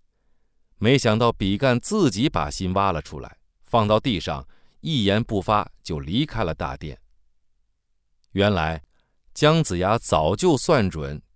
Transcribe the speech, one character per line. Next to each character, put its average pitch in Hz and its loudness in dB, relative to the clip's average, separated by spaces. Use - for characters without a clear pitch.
没 120 4
想 110 2
到 117 4
比 101 -2
干 123 2
自 190 0
己 104 -2
把 78 -2
心 92 -4
挖 98 0
了 78 -4
出 - -14
来， - -18
放 - 0
到 107 2
地 117 -2
上， 71 -8
一 139 -2
言 98 2
不 107 -2
发 104 0
就 76 -8
离 90 -4
开 113 -6
了 80 -2
大 67 -8
殿。 71 -12
原 98 2
来 80 -2
姜 156 4
子 92 -2
牙 98 2
早 80 2
就 165 2
算 123 2
准 76 -8